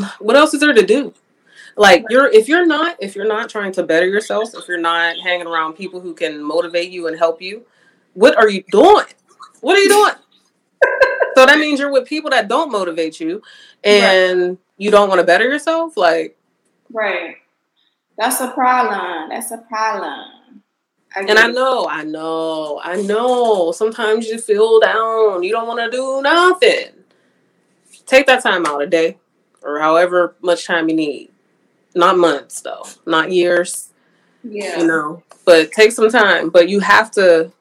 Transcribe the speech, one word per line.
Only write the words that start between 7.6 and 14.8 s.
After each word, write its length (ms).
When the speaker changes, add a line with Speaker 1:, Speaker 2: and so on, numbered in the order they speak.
Speaker 1:
what 240
are 120
you 220
doing? 340
What 160
are 40
you 80
doing? 240
Speaker 2:
<laughs> 100
Speaker 1:
So 120
that 140
means 200
you're 120
with 160
people 240
that 180
don't 240
motivate 480
you, 200
Speaker 2:
Right. 80
Speaker 1:
and 640
you 140